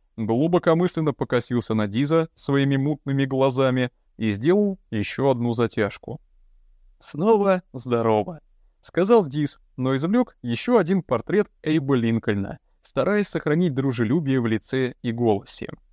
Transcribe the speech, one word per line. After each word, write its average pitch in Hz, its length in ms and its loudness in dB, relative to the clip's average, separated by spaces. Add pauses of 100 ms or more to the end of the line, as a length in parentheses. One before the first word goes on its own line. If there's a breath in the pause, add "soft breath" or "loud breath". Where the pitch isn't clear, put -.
(160)
глубокомысленно 160 960 2
покосился 120 640 -2
на 107 120 0
Диза 147 480 0
своими 139 420 0
мутными 139 500 -2
глазами 131 640 0 (260)
и 110 140 -2
сделал 185 480 0 (120)
ещё 120 400 -2
одну 120 220 0
затяжку. 110 680 -2 (800)
"Снова 196 640 2 (100)
здорово", 113 680 0 (440)
сказал 196 420 2
Диз, 143 340 -4 (160)
но 131 180 0
извлёк 185 480 0
ещё 127 360 0
один 185 240 2
портрет 156 460 -2 (140)
Эйба 147 320 0
Линкольна, 113 640 0 (240)
стараясь 196 460 -2
сохранить 160 460 0
дружелюбие 131 640 0
в 117 60 -2
лице 120 560 -2
и 120 100 -4
голосе. 113 560 -2 (240)